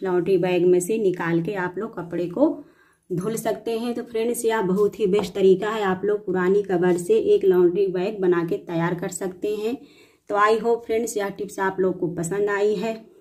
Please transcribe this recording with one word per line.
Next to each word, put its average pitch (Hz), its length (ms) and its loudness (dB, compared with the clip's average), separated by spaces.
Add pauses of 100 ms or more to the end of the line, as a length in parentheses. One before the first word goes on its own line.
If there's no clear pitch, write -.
लॉन्ड्री 180 360 2
बैग 180 260 2
में 180 160 6
से 220 180 0
निकाल 175 440 0
के 208 120 -4
आप 180 220 -4
लोग 220 200 -8
कपड़े 170 300 -6
को 262 220 2 (600)
धुल 196 280 -4
सकते 226 420 -4
हैं। 240 140 -4
तो 240 100 -8
फ्रेंड्स, 233 420 -4
यह 226 180 0
बहुत 196 360 0
ही 220 80 2
बेस्ट 196 280 0
तरीका 190 340 4
है, 220 140 -4
आप 185 220 -2
लोग 208 200 -2
पुरानी 185 380 2
कवर 180 360 2
से 196 180 2 (120)
एक 202 160 4
लॉन्ड्री 180 440 4
बैग 185 300 -4
बना 175 260 2
के 196 120 -2
तैयार 170 380 -2
कर 180 160 -6
सकते 202 440 -6
हैं। 220 220 -4 (520)
तो 208 80 -2
I 214 200 4
hope 226 280 0
फ्रेंड्स, 226 320 -2
यह 202 140 -2
टिप्स 202 300 -10
आप 190 180 -2
लोग 180 200 0
को 175 160 -2
पसंद 190 360 -2
आई 208 240 0
है। 226 180 -4 (280)